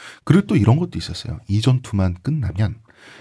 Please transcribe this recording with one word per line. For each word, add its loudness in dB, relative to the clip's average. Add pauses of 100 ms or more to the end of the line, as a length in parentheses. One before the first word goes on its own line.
(260)
그리고 4
또 2
이런 6
것도 -4
있었어요. -10
이 0
전투만 0
끝나면 -2 (460)